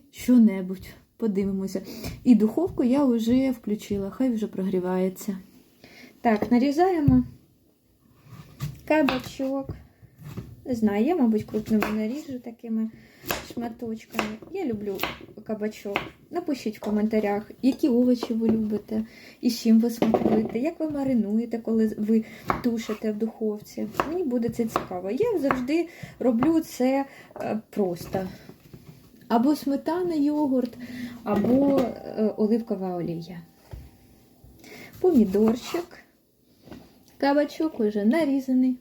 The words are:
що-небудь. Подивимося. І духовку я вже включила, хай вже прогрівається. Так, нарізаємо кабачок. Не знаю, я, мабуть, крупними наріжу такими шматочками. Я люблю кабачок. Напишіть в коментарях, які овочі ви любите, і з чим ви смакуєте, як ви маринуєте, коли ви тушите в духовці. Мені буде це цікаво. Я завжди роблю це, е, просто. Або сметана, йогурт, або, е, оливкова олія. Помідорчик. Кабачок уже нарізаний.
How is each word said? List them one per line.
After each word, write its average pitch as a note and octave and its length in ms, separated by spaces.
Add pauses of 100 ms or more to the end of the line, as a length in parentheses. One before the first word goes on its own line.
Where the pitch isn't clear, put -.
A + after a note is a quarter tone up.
(120)
що-небудь. F#3+ 760 (300)
Подивимося. G3 640 (420)
І A#3 120
духовку B3 480
я C4+ 220
вже B3 460
включила, G#3 580
хай C4 200
вже G#3+ 180
прогрівається. F#3 880 (840)
Так, G#3+ 300
нарізаємо C#4 720 (1600)
кабачок. C4+ 840 (960)
Не B3+ 100
знаю, G#3+ 300
я, E4+ 100
мабуть, A3 280
крупними G#3+ 520
наріжу B3+ 440
такими A3+ 500 (640)
шматочками. A3+ 760 (220)
Я F#4+ 140
люблю G#3 320 (460)
кабачок. G#3 540 (340)
Напишіть D4 460
в - 20
коментарях, G#3 720 (100)
які C4+ 280
овочі A#3+ 440
ви A3+ 140
любите, A3 580 (360)
і A#3+ 80
з A3+ 120
чим A3+ 180
ви A#3 100
смакуєте, A3 680
як E4 200
ви D#4+ 100
маринуєте, A#3 680
коли A3 400
ви A3 260 (400)
тушите A3 480
в G#3 60
духовці. G#3+ 680 (220)
Мені F4+ 140
буде A#3+ 260
це A3+ 160
цікаво. F#3+ 460
Я G4 280
завжди C4+ 480 (320)
роблю C4 400
це, C4+ 460 (340)
е, A3 200 (100)
просто. F#3 580 (1000)
Або A#3+ 280
сметана, D#4 600
йогурт, C#4+ 600 (460)
або, B3+ 560
е, - 580
оливкова G#3 580
олія. E3+ 460 (1600)
Помідорчик. A3+ 1040 (1200)
Кабачок D4 580
уже G#3 260
нарізаний. C4 760